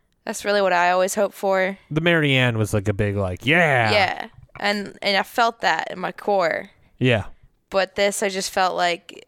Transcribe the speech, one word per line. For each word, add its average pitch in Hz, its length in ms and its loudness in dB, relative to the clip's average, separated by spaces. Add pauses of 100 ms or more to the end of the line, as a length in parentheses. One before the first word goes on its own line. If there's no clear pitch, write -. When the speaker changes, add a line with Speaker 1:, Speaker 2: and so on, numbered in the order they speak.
(240)
Speaker 1:
That's - 220 -8
really 202 160 2
what 185 100 2
I 175 180 2
always 185 240 2
hope 202 200 0
for. 190 420 -2 (140)
Speaker 2:
The 151 100 -2
Marianne 139 560 4
was, 110 160 0
like, 104 160 0
a 104 60 2
big, 101 220 -2
like, 92 280 -4
"Yeah." 143 480 4
Speaker 1:
Yeah. 180 360 0 (300)
And, 202 440 -4
and 196 160 0
I 196 40 2
felt 233 380 -2
that 165 300 -2
in - 80 -12
my 180 140 -6
core. 185 580 -2 (280)
Speaker 2:
Yeah. 117 260 0 (440)
Speaker 1:
But 185 280 -2
this, 202 260 0
I 202 80 0
just 190 200 -6
felt 185 260 0
like, 175 520 -4